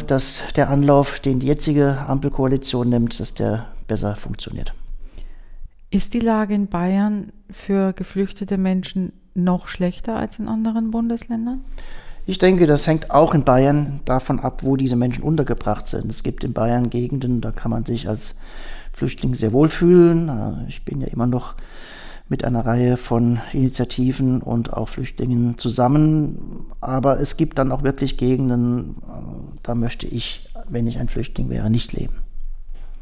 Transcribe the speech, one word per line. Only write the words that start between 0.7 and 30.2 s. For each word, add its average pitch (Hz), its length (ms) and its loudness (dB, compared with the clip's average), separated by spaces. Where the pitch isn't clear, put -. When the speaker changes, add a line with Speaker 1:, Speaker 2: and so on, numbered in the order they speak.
Speaker 1:
Anlauf, 143 500 4
den 131 200 0
die 131 80 0
jetzige 143 580 2
Ampelkoalition 135 840 0
nimmt, 120 320 2
dass - 140 -4
der 107 320 -2
besser 104 260 0
funktioniert. - 580 -6
Speaker 2:
Ist - 240 0
die 233 60 0
Lage 214 340 2
in 202 140 0
Bayern 196 640 0
für 196 420 0
geflüchtete 196 640 -4
Menschen 185 560 0
noch 180 320 2
schlechter 180 480 -2
als 220 240 -4
in 214 80 -6
anderen 220 460 0
Bundesländern? 233 720 -2
Speaker 1:
Ich 185 140 -4
denke, 185 300 6
das 147 180 4
hängt 160 240 2
auch 156 240 6
in 147 80 6
Bayern 139 640 4
davon 127 340 0
ab, - 240 -4
wo 135 140 2
diese 131 180 2
Menschen 123 300 0
untergebracht 123 640 0
sind. - 200 -4
Es 107 140 -6
gibt - 220 -4
in 117 80 -2
Bayern 120 360 2
Gegenden, 123 520 -2
da 120 100 -4
kann - 220 -4
man 113 120 -2
sich 117 240 -4
als - 280 -6
Flüchtling 131 420 -4
sehr 110 180 0
wohl 147 160 6
fühlen. 170 600 6
Äh, 135 400 -4
ich - 160 -10
bin 143 160 -6
ja 131 80 -4
immer 120 180 0
noch 123 300 -2
mit - 160 -4
einer 120 200 0
Reihe 123 320 4
von 120 440 2
Initiativen 127 880 0
und 117 320 -2
auch - 160 -4
Flüchtlingen 120 720 -2
zusammen. 143 1080 2
Aber 131 380 2
es 143 180 -2
gibt 165 220 0
dann 131 140 2
auch 131 100 0
wirklich 135 340 0
Gegenden, 123 840 0
äh, - 640 -12
da 120 100 -4
möchte 117 320 -2
ich, - 420 -8